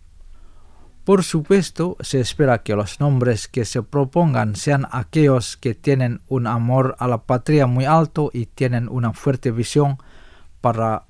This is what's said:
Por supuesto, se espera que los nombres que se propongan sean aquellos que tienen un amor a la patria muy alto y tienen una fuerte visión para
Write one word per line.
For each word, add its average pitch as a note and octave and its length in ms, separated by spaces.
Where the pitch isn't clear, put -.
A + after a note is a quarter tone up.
Por F#3+ 180
supuesto, E3+ 760
se - 200
espera B2 440
que G#2+ 120
los G#2 240
nombres B2 480
que A#2+ 160
se A2 200
propongan C3 720
sean C#3+ 360
aquellos C3 640
que A#2 200
tienen C3 520
un B2 200
amor B2 500
a B2+ 100
la A#2+ 120
patria C3+ 480
muy B2+ 180
alto D3+ 480
y A#2+ 140
tienen B2 420
una A#2 240
fuerte - 380
visión C#3 480
para A2+ 480